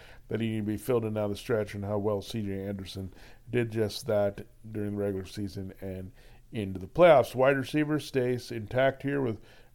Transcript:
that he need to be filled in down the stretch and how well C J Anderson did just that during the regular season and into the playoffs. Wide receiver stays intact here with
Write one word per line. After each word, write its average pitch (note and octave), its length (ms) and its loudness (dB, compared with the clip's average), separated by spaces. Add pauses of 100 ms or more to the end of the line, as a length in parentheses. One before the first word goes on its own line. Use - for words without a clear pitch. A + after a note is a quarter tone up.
(280)
that - 120 -4
he A2+ 100 0
need A2 80 -2
to G#2+ 60 -2
be G#2 140 0
filled A#2 260 0
in G#2+ 120 -4
down G#2 160 0
the G2+ 40 -4
stretch G#2+ 380 -2
and G2+ 100 -6
how G#2 140 -2
well G2+ 240 0
C A2 220 -6
J G2 240 -4
Anderson G2 440 -8 (380)
did A#2 220 0
just G#2+ 340 -2
that G#2 400 2 (260)
during G#2 200 -4
the G#2 60 -4
regular G2+ 280 -2
season F#2+ 560 -8
and F#2+ 300 -8 (400)
into G2 280 -4
the F2+ 60 -8
playoffs. D3+ 480 8
Wide C3 240 4
receiver D3 420 0
stays B2+ 520 -2
intact B2 500 0
here C#3+ 200 -2
with A#2 200 -2 (340)